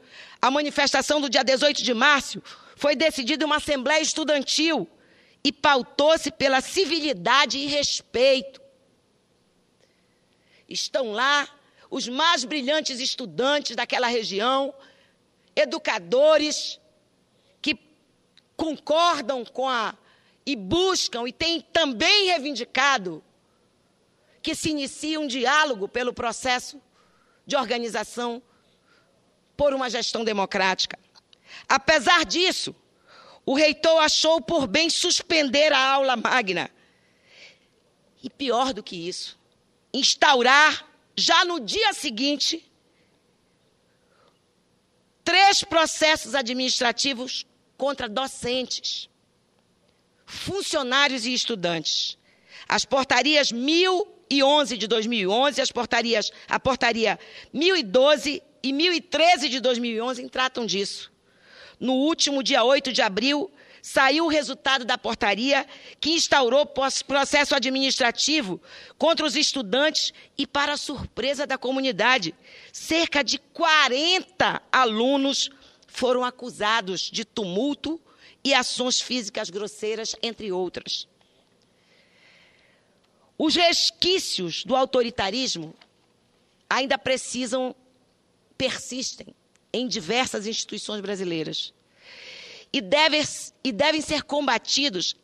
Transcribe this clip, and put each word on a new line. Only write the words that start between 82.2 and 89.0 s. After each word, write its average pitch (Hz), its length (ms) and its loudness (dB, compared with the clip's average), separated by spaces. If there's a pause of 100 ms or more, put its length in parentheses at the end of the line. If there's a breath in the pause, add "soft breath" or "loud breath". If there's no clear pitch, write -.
Os 294 200 0
resquícios 339 1080 0
do 233 120 0
autoritarismo 233 1000 -2 (960)
ainda 262 260 0
precisam, 254 800 -4 (840)
persistem - 800 -8 (380)